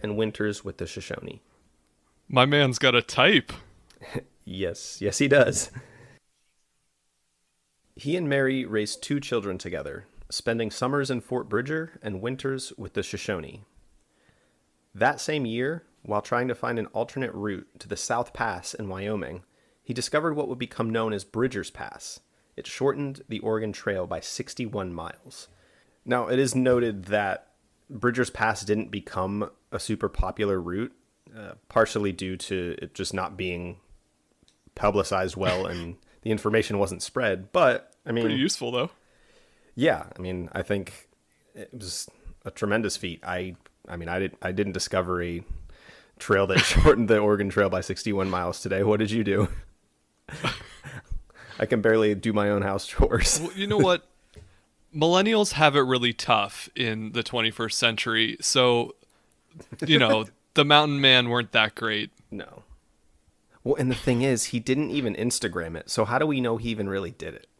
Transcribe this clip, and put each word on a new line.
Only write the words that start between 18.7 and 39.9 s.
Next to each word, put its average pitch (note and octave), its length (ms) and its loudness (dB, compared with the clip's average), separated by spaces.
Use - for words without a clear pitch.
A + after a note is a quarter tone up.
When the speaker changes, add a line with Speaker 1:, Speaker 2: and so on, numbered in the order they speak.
Speaker 1:
in G#2 160 -8
Wyoming, F#2 540 -6
he - 100 -8
discovered D3+ 420 -2
what C#3+ 140 -4
would B2 120 -6
become A#2 300 -4
known A2+ 220 0
as G2 120 -4
Bridger's A2 460 -4
Pass. - 500 -14
It - 120 -12
shortened C#3 600 -4
the G#2+ 120 -6
Oregon A2 320 -2
Trail F#2+ 340 -4
by E2+ 140 -6
sixty-one G2 760 -8
miles. - 540 -14
Now, B2 240 0
it B2+ 100 2
is C3 160 2
noted A#2+ 520 2
that G2+ 420 0
Bridger's B2 400 0
Pass A2 340 0
didn't G#2 280 -2
become G2 580 -4
a F#2+ 80 -4
super G#2+ 280 -2
popular F#2+ 520 0
route, F#2 320 -6
uh, G#2 180 -16
partially G#2 440 2
due F#2 240 -6
to F2+ 440 -4
it - 140 -12
just - 180 -6
not G2 240 -4
being F2 420 -6
publicized F#2+ 600 0
well F#2 300 0
and E2+ 300 -8
Speaker 2:
<laughs> - 140 -20
Speaker 1:
the G#2+ 80 -2
information G#2+ 480 0
wasn't G2 240 0
spread. G2+ 480 -2
But, C#3 440 2
I - 80 -4
mean, A#2 120 2
Speaker 2:
Pretty C3+ 140 2
useful, C3 320 -2
though. B2 200 -2
Speaker 1:
Yeah, A#2 300 2